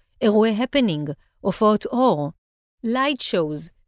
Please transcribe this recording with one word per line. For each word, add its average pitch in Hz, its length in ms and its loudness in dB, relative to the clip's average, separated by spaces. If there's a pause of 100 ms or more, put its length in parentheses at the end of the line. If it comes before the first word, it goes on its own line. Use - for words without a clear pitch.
(220)
אירועי 220 420 2
הפנינג, 175 480 0 (300)
הופעות 214 440 2
אור, 180 460 0 (520)
לייט 262 380 -2
שואוז, 156 480 -4 (180)